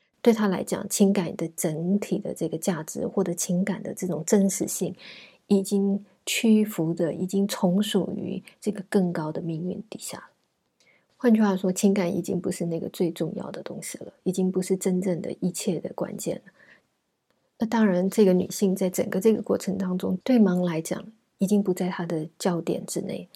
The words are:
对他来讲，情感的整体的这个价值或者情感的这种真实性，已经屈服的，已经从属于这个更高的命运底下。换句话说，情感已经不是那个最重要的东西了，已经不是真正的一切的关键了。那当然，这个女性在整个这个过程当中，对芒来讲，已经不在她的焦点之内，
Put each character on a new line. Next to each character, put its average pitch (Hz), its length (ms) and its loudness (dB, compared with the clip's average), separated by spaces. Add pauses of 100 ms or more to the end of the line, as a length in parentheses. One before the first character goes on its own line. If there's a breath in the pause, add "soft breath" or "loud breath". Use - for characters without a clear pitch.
(220)
对 233 100 6
他 214 160 2
来 185 140 0
讲， - 260 -6
情 196 240 4
感 202 220 -2
的 165 220 -4
整 170 420 0
体 196 200 -2
的 - 140 -6
这 160 160 -4
个 160 80 -4
价 160 280 -2
值 156 220 -6
或 185 180 -2
者 175 100 -2
情 180 300 0
感 196 180 -4
的 - 100 -8
这 - 140 -6
种 165 180 -4
真 196 240 4
实 202 200 -2
性， 185 260 -4 (540 loud breath)
已 196 140 4
经 196 420 0 (220 loud breath)
屈 214 380 4
服 170 300 -2
的， 170 180 -2
已 - 140 -4
经 196 200 0
从 190 360 2
属 - 340 0
于 - 260 -6 (180 loud breath)
这 208 100 -4
个 196 180 -6
更 180 240 2
高 156 200 -4
的 160 80 -8
命 165 280 -6
运 - 220 -6
底 - 80 -10
下。 - 320 -14 (840 soft breath)
换 240 180 4
句 214 80 6
话 196 140 4
说， 185 160 0
情 196 200 4
感 190 240 2
已 170 60 -2
经 170 180 -2
不 175 120 -2
是 170 140 -4
那 165 120 -2
个 - 120 -6
最 175 200 -2
重 160 240 -4
要 - 160 -8
的 - 140 -12
东 160 180 -12
西 - 160 -12
了， - 140 -16 (100)
已 185 80 -2
经 185 220 0
不 185 100 0
是 190 140 0
真 185 260 0
正 180 180 -2
的 - 200 -6
一 180 100 0
切 - 300 -4
的 - 120 -8
关 - 240 -8
键 - 200 -6 (100)
了。 - 60 -20 (1040 soft breath)
那 226 80 0
当 220 180 2
然， 185 240 4
这 208 160 6
个 185 80 8
女 180 160 2
性 190 280 0
在 190 120 0
整 190 220 -2
个 190 100 -2
这 220 140 4
个 202 80 0
过 202 160 0
程 190 180 -4
当 185 220 -2
中， 190 240 -2
对 254 160 4
芒 180 240 6
来 165 180 0
讲， - 240 -6 (340)
已 196 80 2
经 202 140 4
不 190 140 0
在 185 140 -2
她 175 180 -4
的 160 220 -4 (100)
焦 175 220 0
点 - 260 -4
之 - 140 -6
内， 190 360 -8